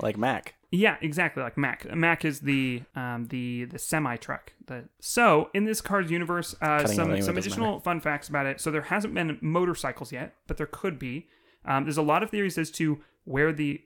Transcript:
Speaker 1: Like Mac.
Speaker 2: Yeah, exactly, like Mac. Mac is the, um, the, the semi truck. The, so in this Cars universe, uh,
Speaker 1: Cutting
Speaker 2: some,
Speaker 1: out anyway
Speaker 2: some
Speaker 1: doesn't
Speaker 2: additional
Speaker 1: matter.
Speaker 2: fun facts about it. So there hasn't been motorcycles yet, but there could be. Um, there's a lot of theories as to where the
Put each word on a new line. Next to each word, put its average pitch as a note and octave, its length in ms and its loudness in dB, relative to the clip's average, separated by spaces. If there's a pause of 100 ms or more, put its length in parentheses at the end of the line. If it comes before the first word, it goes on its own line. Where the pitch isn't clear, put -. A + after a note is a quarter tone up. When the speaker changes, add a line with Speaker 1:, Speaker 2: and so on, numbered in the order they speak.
Speaker 1:
Like A2 160 0
Mac. A2+ 380 -2 (160)
Speaker 2:
Yeah, F#3 300 4
exactly, D#3 420 -2
like B2 160 -6
Mac. - 380 -4
Mac E3 280 4
is D3 160 0
the, C3+ 420 0 (120)
um, B2 320 -6
the, B2 380 -6
the B2 160 -10
semi D3 360 0
truck. - 360 -10 (140)
The, B2 180 -10 (160)
so G3+ 520 4
in G3 120 2
this A3 160 0
Cars F#3+ 320 0
universe, F3 480 -2
uh, D3+ 220 2
Speaker 1:
Cutting C#3+ 40 2 (100)
Speaker 2:
some, - 40 4
Speaker 1:
out - 100 2
anyway F#3+ 120 2
Speaker 2:
some F#3+ 120 2
Speaker 1:
doesn't F3+ 40 0 (120)
Speaker 2:
additional G#3+ 220 0
Speaker 1:
matter. D#3+ 100 -6
Speaker 2:
fun E3+ 180 0
facts D3 280 -4
about C#3+ 180 0
it. C3+ 140 -4
So D#3 100 -2
there D3+ 120 0
hasn't G#3 320 -2
been D#3+ 260 0
motorcycles D#3+ 720 0
yet, B2+ 240 -10 (100)
but - 120 -4
there D3+ 80 -4
could D#3 340 -6
be. C3+ 260 -8 (380)
Um, C3+ 200 2
there's D3+ 140 0
a D#3 40 2
lot D#3 200 4
of G#3+ 80 -4
theories G3 260 0
as D#3+ 160 -2
to D3+ 280 0 (240)
where D3 280 4
the D3 340 -2